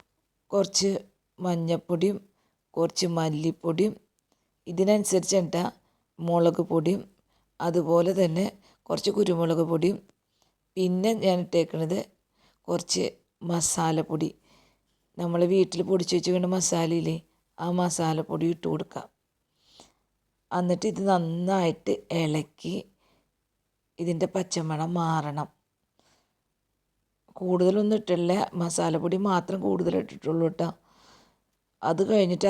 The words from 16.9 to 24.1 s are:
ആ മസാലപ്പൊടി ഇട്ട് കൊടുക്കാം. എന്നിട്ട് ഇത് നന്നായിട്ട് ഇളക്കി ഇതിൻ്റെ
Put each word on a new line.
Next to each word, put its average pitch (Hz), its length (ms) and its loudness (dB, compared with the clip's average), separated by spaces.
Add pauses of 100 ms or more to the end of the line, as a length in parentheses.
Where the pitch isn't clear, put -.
ആ - 20 -4 (140)
മസാലപ്പൊടി 160 720 -2
ഇട്ട് 170 180 -8
കൊടുക്കാം. - 340 -8 (1500)
എന്നിട്ട് 180 340 0
ഇത് 170 100 -6 (100)
നന്നായിട്ട് 175 800 0 (260)
ഇളക്കി 156 540 -4 (1300)
ഇതിൻ്റെ 170 320 0